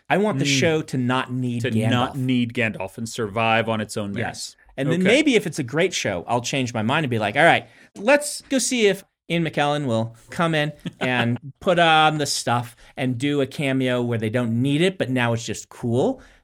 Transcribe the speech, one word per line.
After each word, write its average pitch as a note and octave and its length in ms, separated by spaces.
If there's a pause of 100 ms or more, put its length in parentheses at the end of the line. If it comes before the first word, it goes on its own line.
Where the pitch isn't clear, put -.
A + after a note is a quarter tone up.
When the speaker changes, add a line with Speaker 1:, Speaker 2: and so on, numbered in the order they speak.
Speaker 1:
I D#3 100
want G3+ 200
the C#3 80
Speaker 2:
Mm. C#3 140
Speaker 1:
show D#3 240
to D3 160
not B2+ 340
need B2 280
Speaker 2:
To B2+ 100
Speaker 1:
Gandalf. A2 180
Speaker 2:
not B2 280
need B2 360
Gandalf A2 460
and A2+ 100
survive A2+ 580
on A2 140
its G#2+ 160
own G2+ 160
merits. G#2+ 420
Speaker 1:
Yes. - 0 (220)
And C#3 140
then F3 100
Speaker 2:
Okay. F#3 140
Speaker 1:
maybe D4 200
if F#3+ 120
it's D#3 100
a D3+ 60
great D#3 320
show, F#2+ 320
I'll A#2+ 140
change B2 340
my G#2+ 80
mind C#3+ 220
and B2+ 40
be A#2 80
like, G#2+ 180
"All D3 80
right, D3+ 220 (300)
let's C#4+ 540
go C4+ 100
see B3 260
if G3 180 (280)
Ian E3+ 120
McKellen D3 440
will A2+ 280 (140)
come E3 240
in D3+ 200 (120)
Speaker 2:
<laughs> - 140
Speaker 1:
and A#2+ 400 (200)
put F3 200
on D#3 400
the C#3+ 80
stuff A#2+ 480 (200)
and B2+ 220
do C#3+ 240
a C3+ 60
cameo C3 560
where A#2+ 160
they A2 100
don't A#2 320
need C#3+ 200
it, F#3 180
but A#2+ 100
now A#2+ 240
it's A#2 120
just - 240
cool C#3 520 (220)